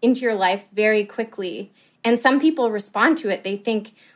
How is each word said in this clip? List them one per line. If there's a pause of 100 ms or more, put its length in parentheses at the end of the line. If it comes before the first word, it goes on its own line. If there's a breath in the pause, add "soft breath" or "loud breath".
into
your
life
very
quickly. (320 soft breath)
And
some
people
respond
to
it.
They
think, (240 soft breath)